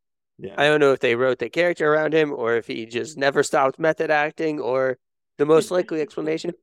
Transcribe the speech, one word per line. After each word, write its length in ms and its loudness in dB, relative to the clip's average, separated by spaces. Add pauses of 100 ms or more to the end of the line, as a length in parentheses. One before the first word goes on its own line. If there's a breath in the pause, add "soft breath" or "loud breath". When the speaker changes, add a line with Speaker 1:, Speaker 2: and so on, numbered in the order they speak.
(380)
Speaker 1:
Yeah. 200 -14
Speaker 2:
I 100 2
don't 120 2
know 140 4
if 60 -2
they 160 0
wrote 240 0
the 100 -6
character 420 0
around 220 0
him 180 2
or 260 -2
if 100 -6
he 180 -8
just 320 -8
never 260 2
stopped 360 0
method 320 0
acting, 480 -2
or 380 -2 (400)
the 80 0
most 260 4
Speaker 1:
<laughs> 60 0
Speaker 2:
likely 240 -2
explanation, 500 -6 (120)